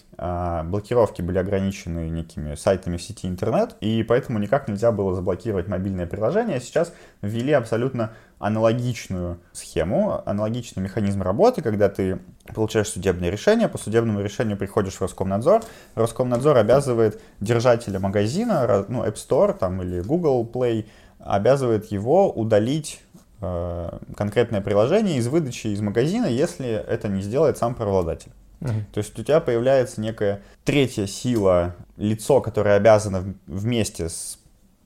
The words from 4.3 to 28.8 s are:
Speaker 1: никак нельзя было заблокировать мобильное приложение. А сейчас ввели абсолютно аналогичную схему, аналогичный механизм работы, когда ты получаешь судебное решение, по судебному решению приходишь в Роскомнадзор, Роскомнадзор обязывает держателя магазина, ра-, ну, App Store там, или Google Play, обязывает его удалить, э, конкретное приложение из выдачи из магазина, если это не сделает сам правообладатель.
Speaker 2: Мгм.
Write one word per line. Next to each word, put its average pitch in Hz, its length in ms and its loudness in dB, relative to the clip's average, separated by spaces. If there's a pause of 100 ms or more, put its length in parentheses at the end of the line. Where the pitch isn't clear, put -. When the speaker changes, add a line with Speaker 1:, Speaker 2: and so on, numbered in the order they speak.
Speaker 1:
никак 110 300 -2
нельзя 110 240 2
было 98 200 0
заблокировать 92 540 -2
мобильное 92 380 -4
приложение. 170 520 -2
А - 40 -4
сейчас - 320 -2 (280)
ввели 117 300 -2
абсолютно 120 600 0 (280)
аналогичную 110 1000 -2 (120)
схему, 123 760 -2
аналогичный 110 580 -4
механизм 101 380 -2
работы, 160 400 2
когда 104 280 2
ты 92 300 -2 (340)
получаешь 110 340 0
судебное 90 420 -2
решение, 208 380 2
по - 100 -8
судебному 107 440 0
решению 104 340 -2
приходишь 98 400 -2
в - 60 -10
Роскомнадзор, 107 600 0 (320)
Роскомнадзор 123 640 2
обязывает 113 600 4 (220)
держателя 113 580 2
магазина, 120 680 0
ра-, 101 200 2
ну, 123 160 -4
App 104 120 -4
Store 175 420 2
там, 92 240 -2
или 90 200 -4
Google 127 480 0
Play, 117 360 -2 (340)
обязывает 113 720 2
его 131 400 2
удалить, 113 720 0 (400)
э, 87 560 -6 (180)
конкретное 104 460 0
приложение 139 560 2
из 120 100 0
выдачи 131 400 -2
из 104 140 -2
магазина, 139 460 0
если 139 420 -2
это 110 380 -4
не 98 140 -2
сделает 117 360 0
сам 123 180 -2
правообладатель. 95 560 -2 (300)
Speaker 2:
Мгм. 107 320 -4